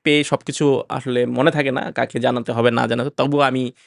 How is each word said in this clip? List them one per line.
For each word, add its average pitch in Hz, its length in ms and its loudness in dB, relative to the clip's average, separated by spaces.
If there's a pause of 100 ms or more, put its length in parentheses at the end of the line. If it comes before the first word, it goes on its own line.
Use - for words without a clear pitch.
পেয়ে 147 220 2
সবকিছু 139 640 0
আসলে 123 380 -2
মনে 123 240 2
থাকে 143 200 0
না, 123 220 -6
কাকে 120 280 -4
জানাতে 123 320 -2
হবে 117 180 2
না 117 160 2
জানাতে, 120 240 -2
তবুও 143 300 0
আমি 131 320 0 (140)